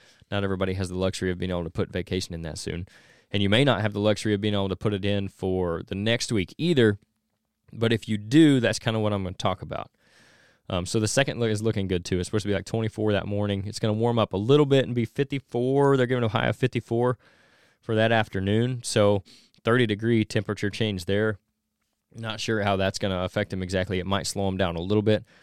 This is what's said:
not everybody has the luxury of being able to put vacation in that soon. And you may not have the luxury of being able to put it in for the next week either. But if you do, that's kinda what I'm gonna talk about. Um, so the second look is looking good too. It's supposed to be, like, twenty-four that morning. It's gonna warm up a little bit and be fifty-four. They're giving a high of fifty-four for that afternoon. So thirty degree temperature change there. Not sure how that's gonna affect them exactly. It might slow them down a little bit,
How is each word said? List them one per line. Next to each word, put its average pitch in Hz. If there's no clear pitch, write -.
not 101
everybody 95
has 95
the 90
luxury 92
of 90
being 92
able 87
to 80
put 95
vacation 90
in 82
that 78
soon. 85
And 104
you 98
may 117
not 113
have 107
the 104
luxury 107
of 104
being 104
able 98
to 92
put 104
it 95
in 101
for 90
the -
next 110
week 98
either. 127
But 113
if 113
you 110
do, 135
that's 110
kinda 110
what 107
I'm 98
gonna 92
talk -
about. -
Um, 92
so 113
the 107
second 135
look 117
is 107
looking 107
good 90
too. 92
It's 90
supposed 107
to 104
be, 101
like, -
twenty-four 110
that 101
morning. 101
It's 101
gonna 110
warm 117
up 104
a 95
little 139
bit 135
and 120
be 120
fifty-four. 135
They're 123
giving 123
a 113
high 117
of 113
fifty-four 120
for -
that 110
afternoon. 113
So 104
thirty 120
degree 110
temperature 104
change 98
there. 104
Not 113
sure 110
how 101
that's 95
gonna 95
affect 104
them 92
exactly. 92
It 87
might 95
slow 101
them 95
down 92
a 82
little 104
bit, 104